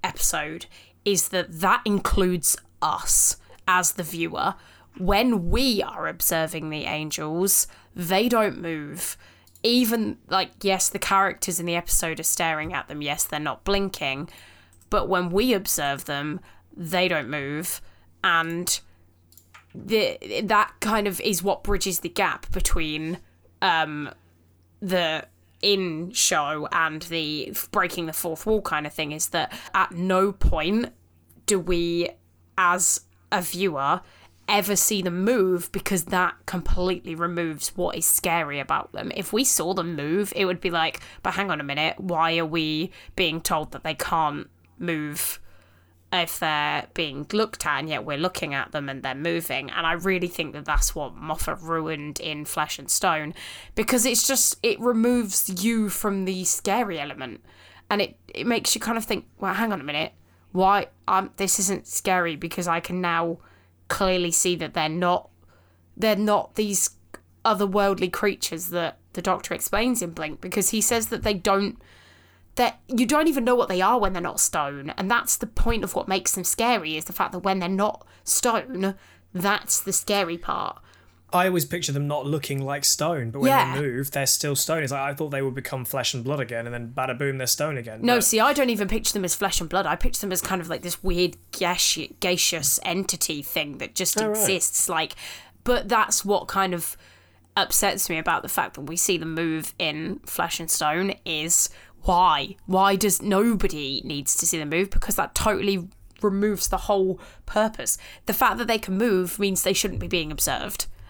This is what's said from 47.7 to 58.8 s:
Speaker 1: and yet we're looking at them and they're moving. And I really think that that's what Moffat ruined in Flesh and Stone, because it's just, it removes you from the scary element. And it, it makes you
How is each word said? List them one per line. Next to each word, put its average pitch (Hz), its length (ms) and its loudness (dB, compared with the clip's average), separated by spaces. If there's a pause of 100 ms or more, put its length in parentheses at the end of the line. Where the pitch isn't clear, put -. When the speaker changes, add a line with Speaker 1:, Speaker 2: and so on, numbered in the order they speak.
Speaker 1:
and 156 100 -6
yet 131 160 -4
we're 143 120 -4
looking 160 360 -2
at 135 180 -4
them 143 180 -4
and 131 140 -10
they're 131 100 -4
moving. 143 560 -4
And 165 160 -2
I 165 80 2
really 180 360 0
think 160 240 -6
that 147 120 -12
that's 147 300 2
what 143 200 -8
Moffat 160 460 -4
ruined 156 600 -4
in 151 240 -6
Flesh - 340 -4
and 139 100 -8
Stone, 156 440 0 (420)
because 226 300 2
it's 254 200 4
just, - 380 2
it 233 160 2
removes 226 840 2
you 220 260 2
from 196 360 -2
the 185 200 -2
scary 202 540 0
element. 135 440 -10 (460)
And 202 120 2
it, - 160 -4 (160)
it 165 140 -4
makes - 260 2
you 220 80 -2